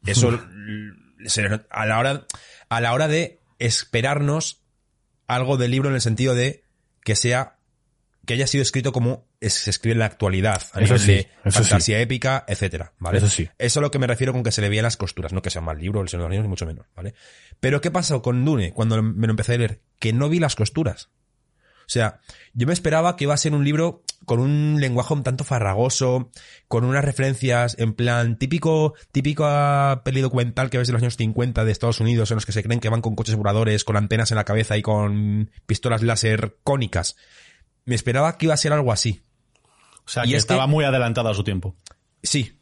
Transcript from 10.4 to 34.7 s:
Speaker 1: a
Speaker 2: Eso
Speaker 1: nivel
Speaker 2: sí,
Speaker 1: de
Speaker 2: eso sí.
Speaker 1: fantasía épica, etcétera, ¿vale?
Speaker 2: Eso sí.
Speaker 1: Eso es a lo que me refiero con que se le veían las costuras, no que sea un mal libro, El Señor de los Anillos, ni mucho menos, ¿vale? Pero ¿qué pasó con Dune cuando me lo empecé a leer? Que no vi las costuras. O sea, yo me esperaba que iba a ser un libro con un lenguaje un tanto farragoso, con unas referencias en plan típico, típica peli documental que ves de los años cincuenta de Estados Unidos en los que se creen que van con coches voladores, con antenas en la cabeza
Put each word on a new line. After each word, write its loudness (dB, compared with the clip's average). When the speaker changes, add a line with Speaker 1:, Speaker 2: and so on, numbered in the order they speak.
Speaker 1:
a -4
Speaker 2:
Eso 6
Speaker 1:
nivel 6
Speaker 2:
sí, 2
Speaker 1:
de 6
Speaker 2:
eso 2
sí. 4
Speaker 1:
fantasía 2
épica, 0
etcétera, -4
¿vale? 0
Speaker 2:
Eso 6
sí. 0
Speaker 1:
Eso -12
es 0
a 0
lo 0
que -2
me 0
refiero 0
con -2
que 0
se -2
le 2
veían 2
las 0
costuras, -6
no -2
que -4
sea -6
un -6
mal -6
libro, -4
El -4
Señor -4
de -2
los -4
Anillos, -2
ni -2
mucho -6
menos, -12
¿vale? -12
Pero 0
¿qué -4
pasó -2
con 0
Dune 0
cuando 0
me 0
lo 2
empecé -2
a 0
leer? -2
Que 0
no 2
vi 2
las 0
costuras. -2
O -20
sea, -2
yo 0
me 2
esperaba 0
que -4
iba 2
a 0
ser 0
un 2
libro 0
con 0
un 2
lenguaje 0
un -4
tanto -2
farragoso, 0
con 0
unas 2
referencias 0
en 0
plan 0
típico, 2
típica 2
peli 0
documental 0
que -2
ves 0
de 0
los 2
años 0
cincuenta 0
de 2
Estados 0
Unidos 2
en 0
los -4
que -8
se -2
creen 0
que -2
van 0
con -2
coches -2
voladores, 2
con 0
antenas 0
en 0
la 0
cabeza 0